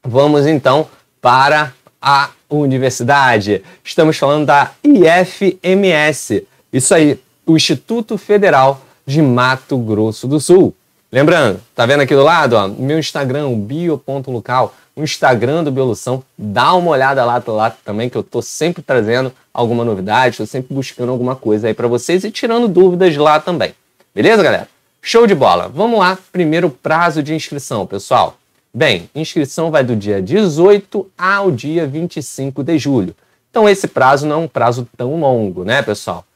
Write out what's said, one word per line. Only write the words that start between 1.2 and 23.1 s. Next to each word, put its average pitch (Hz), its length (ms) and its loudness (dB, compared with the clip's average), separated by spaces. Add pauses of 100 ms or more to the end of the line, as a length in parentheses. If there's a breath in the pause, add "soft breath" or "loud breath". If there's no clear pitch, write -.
a 139 300 0 (180)
universidade. 131 1160 0 (200 loud breath)
Estamos 156 320 0
falando 147 300 0
da 139 260 2 (120)
I 233 240 6
F 180 560 0
M 190 260 2
S. 151 580 -2 (240 soft breath)
Isso - 220 0
aí, 151 260 4 (240)
o 160 140 2
Instituto 220 580 -4
Federal 143 640 2 (240 soft breath)
de 147 200 0
Mato 127 560 0
Grosso 110 480 -4
do 147 120 0
Sul. 175 360 4 (360)
Lembrando, 135 480 2 (140)
tá 120 140 -2
vendo 143 140 2
aqui 135 120 0
do 139 100 6
lado, 151 300 2
ó, 101 140 2
meu 131 320 -4
Instagram, 139 560 -4
bio 143 420 -4
ponto 135 320 -10
local, 123 460 -4 (200 soft breath)
o 139 60 -10
Instagram 139 600 0
do 147 80 -2
Biolução. 127 520 -4 (140)
Dá 123 380 0
uma 175 160 0
olhada 135 340 2
lá, 120 220 -2
lá 110 240 -2
também, 110 360 -8
que 120 80 -10
eu 104 80 -4
tô - 160 -6
sempre 156 440 -6
trazendo 123 500 -2 (180 soft breath)
alguma 120 320 -2
novidade, 110 540 -2
tô 110 80 -8
sempre 131 300 -10
buscando 127 360 -6
alguma 123 240 -4
coisa 107 320 -2
aí 110 60 -2
pra 120 140 -4
vocês 165 360 -2
e - 60 -6
tirando 233 380 -2
dúvidas 180 500 2